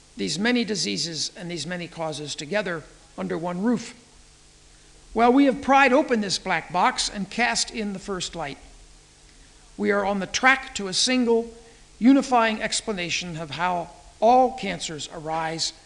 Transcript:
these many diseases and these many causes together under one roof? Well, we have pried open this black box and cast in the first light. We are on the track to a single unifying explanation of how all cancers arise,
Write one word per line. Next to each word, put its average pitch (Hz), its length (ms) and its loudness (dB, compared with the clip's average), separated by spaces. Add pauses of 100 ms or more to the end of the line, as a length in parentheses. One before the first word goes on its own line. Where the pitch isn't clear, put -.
(180)
these 185 200 -4
many 233 280 2
diseases 170 720 -4
and 180 120 -10
these 165 160 -8
many 175 220 -8
causes 151 480 -8
together 175 480 -4 (340)
under 185 200 -4
one 175 260 -4
roof? 233 300 0 (1200)
Well, 233 180 6
we 277 140 6
have 254 160 2
pried 269 320 6
open 262 260 4
this 202 200 -4
black 165 340 -4
box 226 360 0
and 202 200 -8
cast 233 420 -2
in 208 220 -6
the 185 60 -10
first 185 360 -8
light. 147 220 -8 (1200)
We 202 140 0
are 202 140 0
on 202 140 0
the 185 80 -4
track - 480 2
to 202 120 -6
a 185 60 -6
single 233 560 2 (500)
unifying 240 600 4
explanation 180 760 -4
of 160 140 -10
how 170 380 -2 (300)
all 247 380 6
cancers 170 560 -6
arise, 160 600 -4 (120)